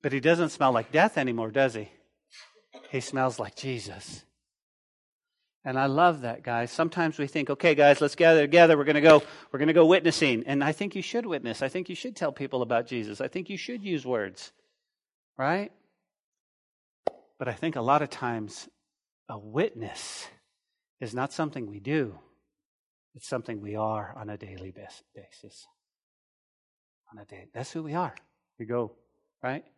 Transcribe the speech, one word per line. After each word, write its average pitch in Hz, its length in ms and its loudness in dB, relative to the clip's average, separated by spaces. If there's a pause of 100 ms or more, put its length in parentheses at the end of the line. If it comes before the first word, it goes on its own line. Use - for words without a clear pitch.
But 135 120 -4
he 139 60 -2
doesn't 165 300 2
smell 135 220 2
like 113 200 -2
death 170 260 2
anymore, 113 320 -4
does 131 240 0
he? 107 160 -12 (1000)
He 135 80 -6
smells 131 400 -4
like 101 160 -8
Jesus. 110 680 -12 (1400)
And 131 160 -4
I 135 80 2
love 151 340 2
that, 120 220 -8
guys. 120 260 -4
Sometimes 165 480 -2
we 143 80 -4
think, 143 240 -6
"Okay, 151 240 2
guys, 143 280 8
let's 147 120 0
gather 165 280 8
together. 160 360 8
We're 143 60 0
gonna 147 180 2
go, 151 220 10 (280)
we're 139 60 -8
gonna 151 160 2
go 160 140 8
witnessing." 156 580 4
And 139 180 -2
I 151 100 0
think 202 220 -8
you 190 60 -6
should 233 240 -6
witness. 127 380 -6
I 131 60 -2
think - 200 -8
you 175 60 -10
should 247 200 -12
tell 151 160 -4
people 131 300 -6
about 117 240 -2
Jesus. 107 340 -8
I 135 80 -6
think 190 220 -10
you 196 80 -10
should 240 240 -10
use 165 240 -6
words, 104 480 -6 (840)
right? 175 320 -2 (1700)
But - 80 -6
I 117 60 -6
think 165 220 -6
a 127 60 -4
lot 143 220 2
of 135 80 -10
times 117 580 -8 (580)
a 104 120 -14
witness 107 880 -8 (720)
is 117 160 -10
not 123 180 -4
something 147 320 -6
we 101 140 -14
do. 120 400 -4 (960)
It's - 120 -20
something 117 320 -8
we 104 160 -12
are 107 400 -4
on 107 140 -14
a 104 80 -12
daily 95 320 -18
bas-, - 320 -20 (140)
basis. - 500 -20 (1500)
On 110 60 -20
a 104 80 -20
day, 95 300 -20
that's 123 160 -10
who 165 100 -10
we 156 140 -8
are. 170 180 -4 (460)
We 113 80 -12
go, 120 240 -4 (500)
right? 131 240 -8 (120)